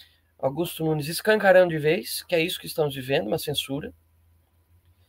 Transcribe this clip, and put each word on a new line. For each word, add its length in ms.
Augusto 460
Nunes 240
escancarando 640
de 60
vez, 440
que 120
é 60
isso 180
que 80
estamos 260
vivendo, 340
uma 120
censura. 540